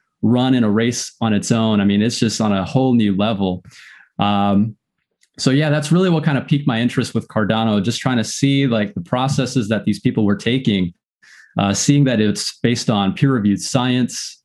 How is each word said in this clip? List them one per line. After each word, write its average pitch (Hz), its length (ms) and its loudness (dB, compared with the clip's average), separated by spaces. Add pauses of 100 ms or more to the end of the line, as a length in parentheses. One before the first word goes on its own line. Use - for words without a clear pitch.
(220)
run 123 320 2
in 120 120 2
a 107 40 2
race 113 520 -2
on 113 120 2
its 98 180 -2
own. 110 280 2
I 98 60 2
mean, 101 160 2
it's 117 180 -2
just 113 220 0
on 107 100 0
a 95 140 0
whole 131 280 0
new 104 220 2
level. 95 480 -2 (560)
Um, 101 560 0 (640)
so - 140 -2
yeah, 147 180 2
that's 147 220 -2
really 180 180 4
what 160 140 0
kind 143 140 0
of 120 100 -6
piqued 143 200 0
my 117 120 0
interest 120 340 -2
with 113 140 -4
Cardano, 110 560 0
just 120 160 -4
trying 127 180 -2
to 110 60 0
see, 139 440 0
like, 107 260 -2
the 90 80 -8
processes 127 680 -2
that 104 180 -2
these 104 140 -2
people 117 260 0
were 101 120 2
taking, 107 560 0 (640)
uh, 101 140 0
seeing 143 320 2
that 120 160 2
it's - 380 -2
based 117 300 0
on 101 240 0
peer-reviewed 104 480 2
science. 123 840 -2